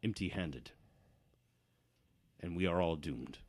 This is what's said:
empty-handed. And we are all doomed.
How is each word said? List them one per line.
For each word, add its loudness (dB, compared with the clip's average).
empty-handed. -2
And -4
we 2
are 6
all 6
doomed. -6